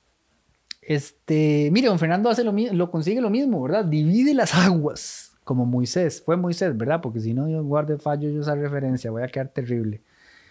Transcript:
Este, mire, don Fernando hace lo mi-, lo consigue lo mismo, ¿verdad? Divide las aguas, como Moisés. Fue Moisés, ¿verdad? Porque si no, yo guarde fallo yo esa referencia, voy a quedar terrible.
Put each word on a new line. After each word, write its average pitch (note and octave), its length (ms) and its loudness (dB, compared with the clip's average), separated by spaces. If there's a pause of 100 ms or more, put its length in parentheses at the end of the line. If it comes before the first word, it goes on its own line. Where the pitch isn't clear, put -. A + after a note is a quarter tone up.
(800)
Este, D3+ 920 0
mire, B3 160 4
don F3+ 100 2
Fernando F3+ 300 2
hace A#3 160 2
lo G#3 80 0
mi-, A3 160 0
lo F3 200 0
consigue F3 300 -2
lo A#3 100 0
mismo, A3+ 320 0
¿verdad? F3 220 0
Divide F3 500 2
las A3 220 2
aguas, F3 880 0
como B2+ 220 0
Moisés. B2 600 0
Fue E3+ 120 2
Moisés, F3 400 -2
¿verdad? C#3+ 240 0
Porque A#2 180 -6
si A2+ 140 -2
no, C#3 160 -2
yo D#3+ 160 -2
guarde D3 320 0
fallo D3 320 -2
yo D3 100 -4
esa D3 160 -2
referencia, C#3 560 -2
voy A2+ 120 -4
a B2+ 40 -4
quedar C3+ 220 -6
terrible. A#2 520 -4 (500)